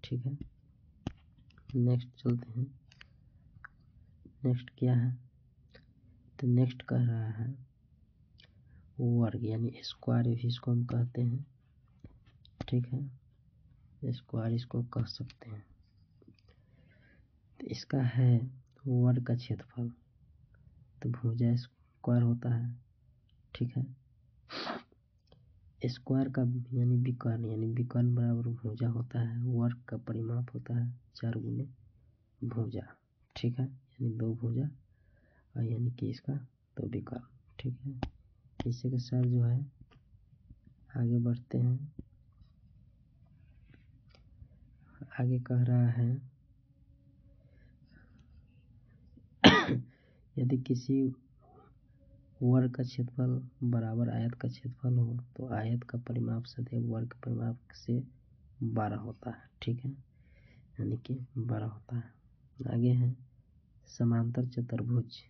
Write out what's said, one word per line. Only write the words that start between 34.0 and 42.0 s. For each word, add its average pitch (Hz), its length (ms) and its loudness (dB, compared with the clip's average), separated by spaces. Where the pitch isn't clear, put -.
दो 113 180 0
भुजा 117 340 -2
और 120 100 -2
यानी 117 260 0
कि 110 200 -4
इसका 131 220 -6
दो - 120 -4
विकर्ण, - 320 -6
ठीक 127 220 -6
है। 131 200 -8
इसी 123 240 -2
के 131 80 0
साथ 123 240 0
जो 123 200 4
है 120 160 2
आगे 120 220 4
बढ़ते 120 400 0
हैं। 127 340 2